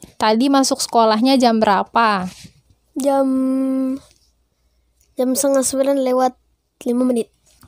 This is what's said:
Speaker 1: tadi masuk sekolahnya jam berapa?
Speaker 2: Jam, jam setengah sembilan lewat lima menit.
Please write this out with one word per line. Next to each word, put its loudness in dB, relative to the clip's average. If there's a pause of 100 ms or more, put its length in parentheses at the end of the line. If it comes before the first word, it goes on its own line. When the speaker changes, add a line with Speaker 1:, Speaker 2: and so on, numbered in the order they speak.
(140)
Speaker 1:
tadi 0
masuk 2
sekolahnya 2
jam 2
berapa? 0 (680)
Speaker 2:
Jam, 0 (1900)
jam -2
setengah 0
sembilan -2
lewat 0 (520)
lima -2
menit. -2 (360)